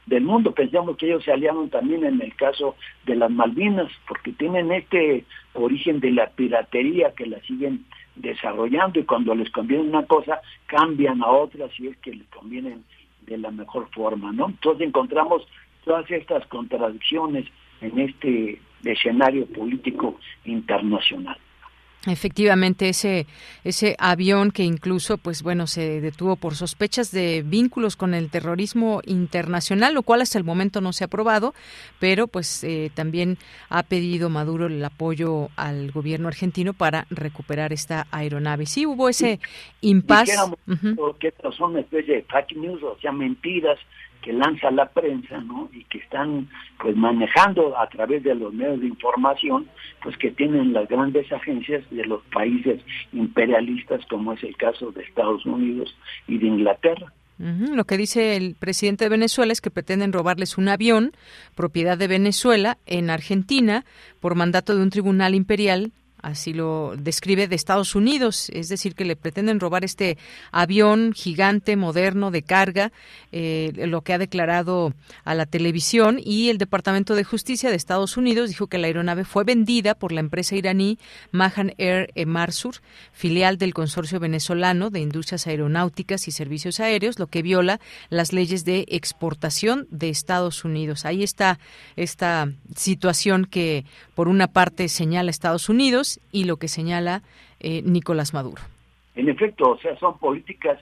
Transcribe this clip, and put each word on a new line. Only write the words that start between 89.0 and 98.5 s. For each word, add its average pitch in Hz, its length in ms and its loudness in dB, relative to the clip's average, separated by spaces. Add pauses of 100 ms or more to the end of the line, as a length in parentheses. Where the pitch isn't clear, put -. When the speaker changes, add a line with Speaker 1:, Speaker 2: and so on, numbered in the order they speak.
Speaker 2:
de 160 200 -6
Estados 175 560 -2
Unidos. 156 400 -4
Ahí 185 180 -2
está 196 360 0 (360)
esta 165 540 -2 (260)
situación 190 680 2
que, 160 400 -2 (300)
por 170 120 2
una 185 200 6
parte, 180 420 2
señala 175 420 0
Estados 170 380 -2
Unidos 262 380 4 (240)
y 196 140 0
lo 165 120 0
que 160 100 -8
señala, 175 540 -2 (380)
eh, 160 240 -6
Nicolás 160 500 0
Maduro. 135 300 -8 (500)